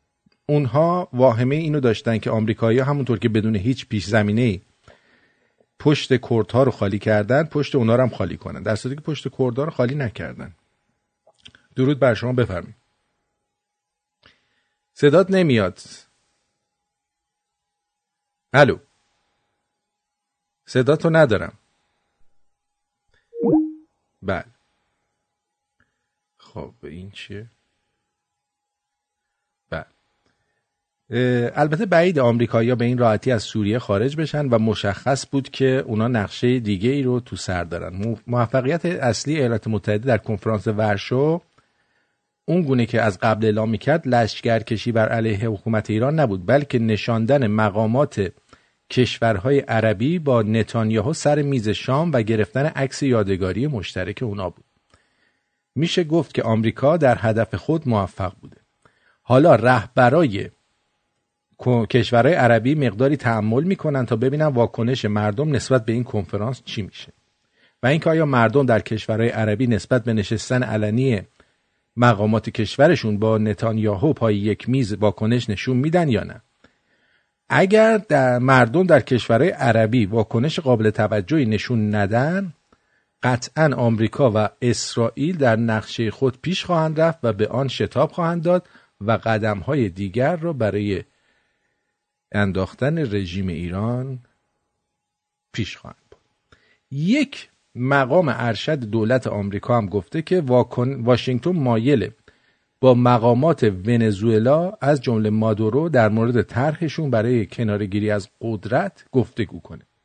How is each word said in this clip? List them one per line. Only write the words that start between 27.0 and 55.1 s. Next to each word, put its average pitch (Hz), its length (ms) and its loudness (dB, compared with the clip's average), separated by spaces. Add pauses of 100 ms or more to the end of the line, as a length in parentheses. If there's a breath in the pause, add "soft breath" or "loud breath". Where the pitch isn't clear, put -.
چیه؟ 104 360 -18 (2250)
بله. 78 140 -10 (1300)
اه، 120 440 0
البته 156 320 0
بعید 175 320 4
آمریکایی‌ها 120 580 2
به 117 80 -2
این 123 140 0
راحتی 120 340 2
از 110 100 0
سوریه 107 360 -2
خارج 117 380 -2
بشن 151 300 -4
و 120 120 4
مشخص 110 720 -2
بود 135 200 -4
که 131 360 0
اونا 113 220 -2
نقشه 123 500 0
دیگه 104 320 0
ای 143 120 0
رو 123 180 0
تو 120 160 -10
سر 87 280 -4
دارن. 85 320 -10
مو-، 107 300 -6
موفقیت 127 600 -2
اصلی 147 500 -2
ایالات 120 300 -2
متحده 107 400 -4
در 117 120 2
کنفرانس 107 480 -4
ورشو، 113 760 -2 (1000)
اون 175 180 0
گونه 131 240 0
که 113 160 0
از 101 160 0
قبل 110 260 0
اعلام 110 260 0
می‌کرد، 139 380 -2
لشکرکشی 113 840 0
بر 110 160 2
علیه 113 400 -2
حکومت 107 420 -4
ایران 131 300 0
نبود، 98 260 -2
بلکه 131 320 0
نشاندن 113 680 0
مقامات 107 840 0 (580 soft breath)
کشورهای 123 720 0
عربی 110 580 0
با 131 240 2
نتانیاهو 110 680 -2
سر 147 300 0
میز 135 260 -2
شام 147 440 -2
و 123 100 2
گرفتن 110 440 -2
عکس 135 360 -6
یادگاری 98 640 0
مشترک 95 560 -6
اونا 101 280 -8
بود. - 140 -20 (1120)